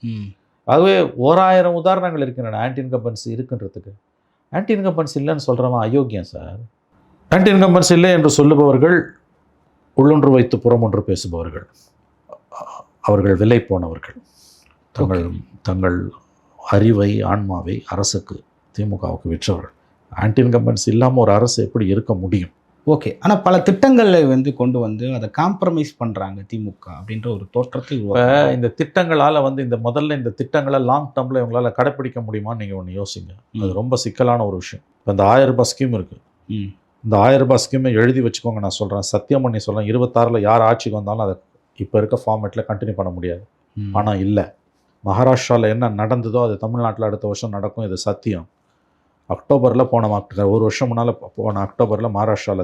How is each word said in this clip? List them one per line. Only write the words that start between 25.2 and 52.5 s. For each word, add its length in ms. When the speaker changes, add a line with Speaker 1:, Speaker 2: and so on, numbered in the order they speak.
Speaker 1:
காம்ப்ரமைஸ் 580
பண்றாங்க 420
திமுக 360
அப்படின்ற 380
ஒரு 100
தோற்றத்தை 420
Speaker 2:
இப்ப 100
Speaker 1:
உருவாக்குறாங்க. 500
Speaker 2:
இந்த 100
திட்டங்களால 680
வந்து 200
இந்த 100
முதல்ல 340
இந்த 180
திட்டங்களை 400
லாங் 260
டேர்ம்ல 260
இவங்களால 300
கடைப்பிடிக்க 480
முடியுமான்னு 440
நீங்க 160
ஒண்ணு 200
யோசிங்க. 320
அது 100
Speaker 1:
ம். 100
Speaker 2:
ரொம்ப 220
சிக்கலான 460
ஒரு 120
விஷயம். 240
இப்ப 160
இந்த 180
ஆயிரம் 200
ரூபாய் 180
ஸ்கீம் 280
இருக்கு. 200
Speaker 1:
ம். 200
Speaker 2:
இந்த 120
ஆயிரம் 220
ரூபாய் 160
ஸ்கீமை 280
எழுதி 200
வச்சுக்கோங்க. 460
நான் 140
சொல்றேன், 320
சத்தியம் 320
பண்ணி 200
சொல்றேன், 260
இருபத்தாறுல 500
யார் 280
ஆட்சிக்கு 300
வந்தாலும் 260
அதை 100
இப்ப 220
இருக்க 220
ஃபார்மேட்ல 460
கண்டினியூ 320
பண்ண 160
முடியாது. 260
Speaker 1:
ம். 220
Speaker 2:
பணம் 300
இல்ல. 120
மகாராஷ்டிரால 680
என்ன 160
நடந்ததோ 580
அது 160
தமிழ்நாட்டுல 460
அடுத்த 180
வருஷம் 300
நடக்கும். 320
இது 80
சத்தியம். 500
அக்டோபர்ல 640
போன 200
மாட்டு-, 400
ஒரு 140
வருஷம் 240
முன்னால 280
போ-, 180
போன 300
அக்டோபர்ல 500
மகாராஷ்டிரால 480